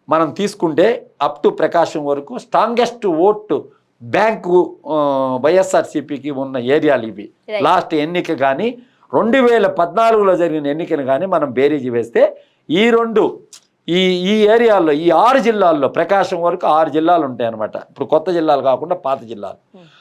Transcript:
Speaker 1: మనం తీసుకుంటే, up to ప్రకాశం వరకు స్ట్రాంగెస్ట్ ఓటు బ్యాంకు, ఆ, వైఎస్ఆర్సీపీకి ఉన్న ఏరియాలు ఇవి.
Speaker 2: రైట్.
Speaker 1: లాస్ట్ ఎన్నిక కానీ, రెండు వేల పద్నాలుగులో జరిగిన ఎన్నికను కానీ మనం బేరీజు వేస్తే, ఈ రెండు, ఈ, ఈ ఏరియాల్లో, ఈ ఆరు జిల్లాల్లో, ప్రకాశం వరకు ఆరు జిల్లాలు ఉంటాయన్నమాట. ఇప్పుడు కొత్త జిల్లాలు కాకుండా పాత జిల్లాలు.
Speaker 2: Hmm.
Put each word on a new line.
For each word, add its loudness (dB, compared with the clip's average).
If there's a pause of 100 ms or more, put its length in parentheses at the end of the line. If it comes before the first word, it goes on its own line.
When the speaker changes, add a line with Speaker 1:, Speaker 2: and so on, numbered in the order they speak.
Speaker 1:
మనం 0
తీసుకుంటే, -2 (200)
up 0
to -4
ప్రకాశం -2
వరకు -6
స్ట్రాంగెస్ట్ -2
ఓటు 0 (380)
బ్యాంకు, 0 (120)
ఆ, -4 (480)
వైఎస్ఆర్సీపీకి 0
ఉన్న -8
ఏరియాలు 2
ఇవి. -14 (200)
Speaker 2:
రైట్. -4
Speaker 1:
లాస్ట్ 0
ఎన్నిక -2
కానీ, -2 (360)
రెండు 2
వేల 4
పద్నాలుగులో 2
జరిగిన -2
ఎన్నికను -4
కానీ -2
మనం -2
బేరీజు 0
వేస్తే, 0 (320)
ఈ 2
రెండు, 0 (500)
ఈ, 0
ఈ 2
ఏరియాల్లో, 4
ఈ 2
ఆరు 4
జిల్లాల్లో, 2
ప్రకాశం 0
వరకు -2
ఆరు 2
జిల్లాలు 2
ఉంటాయన్నమాట. -6
ఇప్పుడు -10
కొత్త 0
జిల్లాలు 0
కాకుండా -2
పాత -6
జిల్లాలు. -16
Speaker 2:
Hmm. -20 (140)